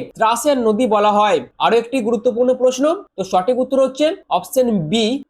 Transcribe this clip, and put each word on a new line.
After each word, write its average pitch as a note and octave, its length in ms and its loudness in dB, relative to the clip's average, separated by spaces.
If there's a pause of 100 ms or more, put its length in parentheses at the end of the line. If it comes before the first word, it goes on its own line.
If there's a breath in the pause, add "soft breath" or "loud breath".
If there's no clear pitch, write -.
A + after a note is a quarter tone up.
(160)
ত্রাসের A#3 400 0 (100)
নদী G#3+ 180 0 (100)
বলা G#3 240 2
হয়? G3+ 200 2 (260)
আরো F#3 180 2
একটি B3 140 -6 (100)
গুরুত্বপূর্ণ A#3+ 440 0 (120)
প্রশ্ন। B3+ 220 0 (320)
তো F#3+ 60 -4 (100)
সঠিক B3 300 0
উত্তর B3+ 220 -2
হচ্ছে C4+ 220 0 (320)
অপশন B3+ 280 -2 (240)
বি, A3 140 2 (260)